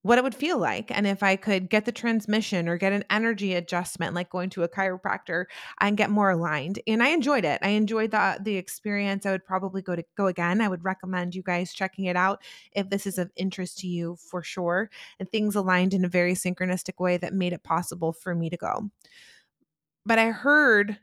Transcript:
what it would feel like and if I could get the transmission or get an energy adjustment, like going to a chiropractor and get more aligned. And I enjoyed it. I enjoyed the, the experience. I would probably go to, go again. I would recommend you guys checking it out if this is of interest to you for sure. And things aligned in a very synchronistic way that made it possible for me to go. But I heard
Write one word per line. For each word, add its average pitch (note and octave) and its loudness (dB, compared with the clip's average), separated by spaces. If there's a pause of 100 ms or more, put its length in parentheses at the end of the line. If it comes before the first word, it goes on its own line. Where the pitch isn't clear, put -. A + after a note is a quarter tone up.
what A#3 6
it B3 4
would C4 -2
feel D#4 0
like B2+ -2
and G#3 2
if G3 0
I G3 4
could F#3+ 0
get G#3+ 2
the A#3+ -2
transmission G#3+ 0
or E3+ 0
get F#3+ 2
an G3+ 0
energy G#3 0
adjustment, F3 -4
like F3 -4
going F3+ -4
to F#3 -4
a E3+ 0
chiropractor F#3 -4 (340)
and G3+ 4
get G#3 2
more G#3 4
aligned. E3 0
And A3 2
I B3+ 6
enjoyed C#4+ 2
it. D3 2
I G3 2
enjoyed G#3+ 2
the, G3 2
the G3+ -2
experience. G3+ -4
I G3 0
would F#3+ -4
probably F#3+ -4
go F3+ -4
to, E3+ -6 (120)
go G3 2
again. F3+ 0
I A3 2
would F3+ -4
recommend F3+ -4
you F#3 -6
guys F3 -2
checking G3 -6
it F3+ 0
out F#3+ 2 (300)
if F#3+ -2
this G3 -2
is F#3+ -4
of F3+ -4
interest F#3 -4
to F#3 -6
you F3 -4
for - -8
sure. F3+ -2 (300)
And F#3 -6
things G#3+ 0
aligned F#3 4
in F#3 2
a F3+ 0
very F3 2
synchronistic F3+ -4
way F3+ 2
that F3 -4
made F3+ 0
it - -8
possible E3+ -2
for F3 -6
me E3 -2
to F3 -4
go. - -6 (1160)
But A3+ 4
I A3+ 4
heard A3 4